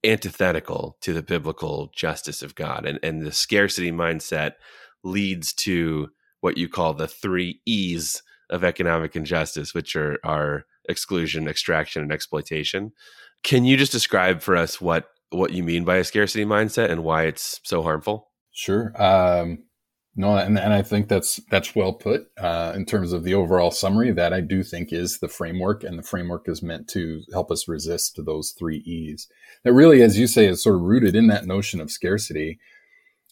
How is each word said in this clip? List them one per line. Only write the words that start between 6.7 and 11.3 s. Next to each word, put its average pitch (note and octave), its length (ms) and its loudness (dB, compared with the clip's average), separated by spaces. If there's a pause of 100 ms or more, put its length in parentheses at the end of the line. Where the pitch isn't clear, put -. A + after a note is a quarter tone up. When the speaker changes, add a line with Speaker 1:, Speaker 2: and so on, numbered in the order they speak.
Speaker 1:
the D#2 140 -4
three F2+ 580 -6
E's F2+ 560 -2 (280)
of F2 140 -4
economic E2+ 520 0
injustice, D#2 580 -4
which - 220 -6
are, D2+ 280 -2
are D2 420 -2 (220)
exclusion, E2 600 -4